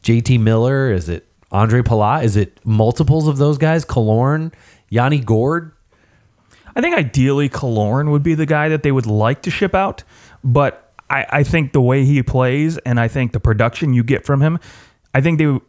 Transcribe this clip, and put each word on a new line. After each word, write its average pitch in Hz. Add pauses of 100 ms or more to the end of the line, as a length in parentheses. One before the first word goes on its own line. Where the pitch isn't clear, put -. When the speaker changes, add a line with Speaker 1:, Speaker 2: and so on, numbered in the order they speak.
Speaker 1:
J 117
T 127
Miller? 117
Is 87
it - (260)
Andre 110
Palat? 117
Is 104
it 101
multiples 123
of 143
those 143
guys? 156
Killorn, 131 (360)
Yanni 135
Gourde? 131 (1040)
Speaker 2:
I 240
think 339
ideally 139
Killorn 120
would 147
be 160
the 156
guy 151
that 156
they 147
would 127
like 107
to 175
ship 196
out, 196 (400)
but 139 (160)
I, 139
I 147
think 143
the 139
way 131
he 139
plays 131
and 120
I 117
think 123
the 110
production 117
you 120
get 127
from 139
him, 160 (540)
I 135
think 160
they 143